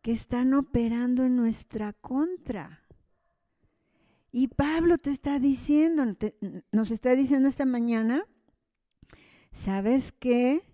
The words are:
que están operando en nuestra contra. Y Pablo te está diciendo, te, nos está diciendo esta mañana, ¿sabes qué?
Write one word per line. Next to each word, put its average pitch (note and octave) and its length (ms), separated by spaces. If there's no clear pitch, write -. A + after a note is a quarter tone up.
que A3+ 120
están B3 400
operando B3 720
en B3+ 100
nuestra A3+ 580
contra. C4+ 920
Y B3+ 180
Pablo D#4+ 500
te C#4 100
está C#4+ 300
diciendo, C#4+ 760
te, - 200
nos A3 200
está B3+ 240
diciendo C4+ 340
esta C4+ 160
mañana, A#3 600
¿sabes G#3 600
qué? B3 520